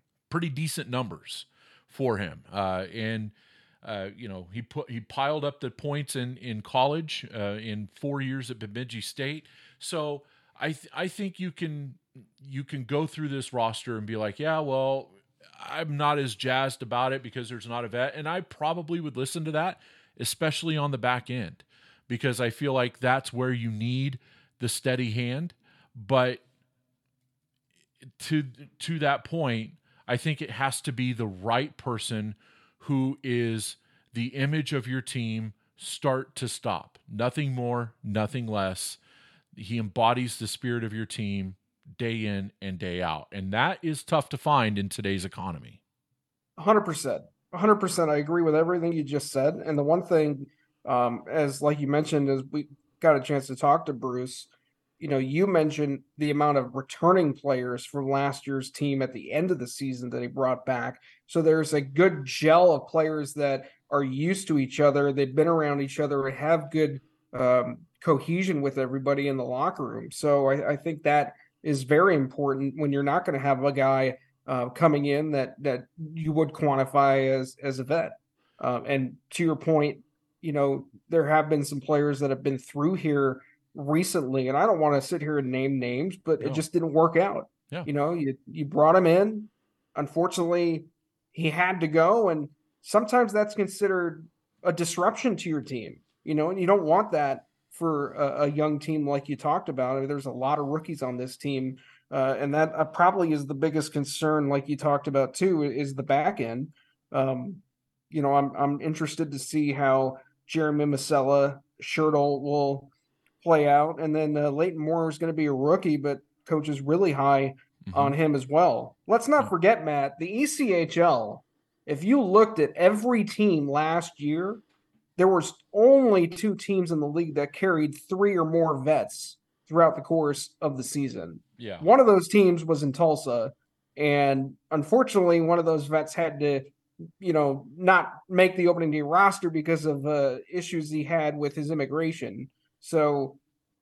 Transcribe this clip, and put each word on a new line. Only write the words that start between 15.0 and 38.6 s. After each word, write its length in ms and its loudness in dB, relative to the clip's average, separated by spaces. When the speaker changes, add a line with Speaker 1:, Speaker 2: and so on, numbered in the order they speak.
Speaker 1:
I'm 380 -8
not 200 2
as 160 -4
jazzed 480 -2
about 300 -2
it 100 -6
because 280 -12
there's 180 -14
not 160 -8
a 40 -8
vet." 260 -4
And 120 -10
I 140 -4
probably 600 -6
would 180 -10
listen 260 -6
to 60 -6
that, 300 -2
especially 600 -2
on 120 -2
the 80 -4
back 300 -2
end, 340 -8
because 320 -2
I 100 0
feel 220 -4
like 260 0
that's 340 0
where 200 -2
you 180 -4
need 480 -4
the 100 -2
steady 420 -2
hand. 420 -6
But 460 0
to, 240 -2
to 220 -6
that 240 0
point, 480 -2
I 80 0
think 240 -2
it 120 -10
has 300 -2
to 100 -6
be 200 -2
the 140 -4
right 500 -2
person 600 -6
who 440 -2
is 540 -2
the 160 -4
image 440 -2
of 140 -2
your 140 -4
team, 520 -6
start 600 -4
to 120 -6
stop. 500 -6
Nothing 420 -2
more, 500 -4
nothing 440 -4
less. 520 -4